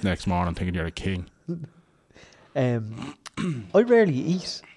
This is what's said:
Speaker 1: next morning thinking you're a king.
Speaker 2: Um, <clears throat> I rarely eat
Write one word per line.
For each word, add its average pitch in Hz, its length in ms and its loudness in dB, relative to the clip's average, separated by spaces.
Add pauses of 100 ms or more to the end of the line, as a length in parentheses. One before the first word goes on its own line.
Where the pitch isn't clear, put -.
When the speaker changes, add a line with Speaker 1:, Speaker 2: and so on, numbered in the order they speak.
Speaker 1:
next 92 240 -2
morning 87 280 0
thinking 90 200 -4
you're 82 120 -2
a 85 40 -6
king. 92 380 -6 (1300)
Speaker 2:
Um, 117 580 -4 (220)
<clears throat> 127 380 -4
I 202 80 8
rarely 226 320 6
eat 170 480 -2 (140)